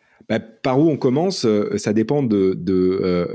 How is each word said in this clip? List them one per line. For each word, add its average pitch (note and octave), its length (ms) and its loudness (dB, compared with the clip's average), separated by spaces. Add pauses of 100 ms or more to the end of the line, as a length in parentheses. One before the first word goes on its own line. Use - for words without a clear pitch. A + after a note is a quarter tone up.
(300)
Bah, A#2 100 -2
par - 400 -4
où E3 80 4
on C#3+ 80 0
commence, C#3+ 480 -2
euh, G#2 320 0
ça G#2+ 160 -2
dépend A2+ 300 0
de, G2 340 2
de, F2 160 -4
euh, F#2 640 0